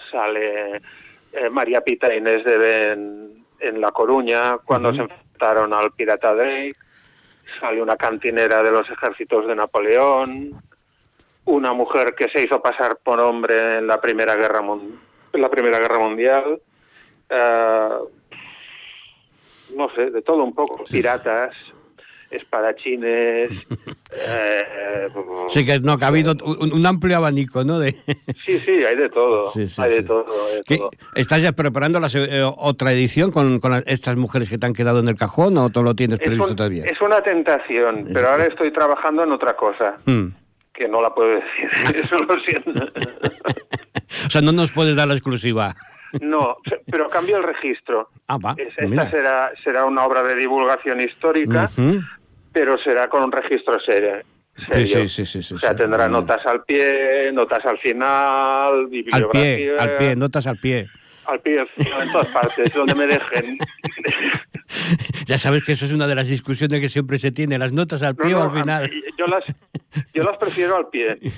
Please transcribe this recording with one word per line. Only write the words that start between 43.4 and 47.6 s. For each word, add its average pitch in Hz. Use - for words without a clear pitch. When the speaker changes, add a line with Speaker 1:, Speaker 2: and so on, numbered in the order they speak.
Speaker 2:
O 143
sea, 151
no 151
nos 170
puedes 156
dar 147
la 143
exclusiva. 113
Speaker 1:
No, 147
se-, -
pero 151
cambio 180
el 185
registro. 123